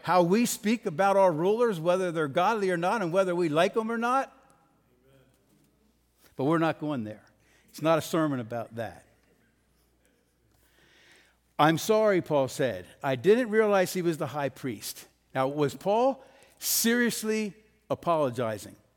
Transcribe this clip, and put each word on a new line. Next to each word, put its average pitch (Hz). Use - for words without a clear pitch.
How 175
we 208
speak -
about 190
our 190
rulers, 202
whether 180
they're 156
godly 190
or 180
not, 190
and 165
whether 185
we 175
like 170
'em 220
or 233
not. 247
But 131
we're 165
not 160
going 143
there. 107
It's -
not 160
a 147
sermon 151
about 113
that. 107
"I'm 156
sorry," 214
Paul 139
said. 104
"I 135
didn't 208
realize 202
he 185
was 165
the 151
high 139
priest." -
Now, 131
was 143
Paul 226
seriously 220
apologizing? 120